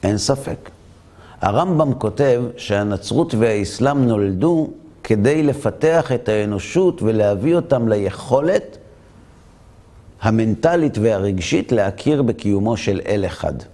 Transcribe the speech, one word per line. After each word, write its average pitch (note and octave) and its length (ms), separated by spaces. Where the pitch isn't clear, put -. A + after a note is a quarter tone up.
אין G2+ 160
ספק. C3+ 520
הרמב"ם D3+ 540
כותב A#2+ 480
שהנצרות G#2 760
והאסלאם A#2 720
נולדו A2+ 640
כדי B2+ 380
לפתח D3 720
את A#2+ 160
האנושות G#2+ 760
ולהביא G#2+ 540
אותם C3 320
ליכולת B2+ 920
המנטלית A2+ 760
והרגשית G2+ 760
להכיר C#3 500
בקיומו G#2 540
של G2 300
אל G2+ 200
אחד. D#2+ 280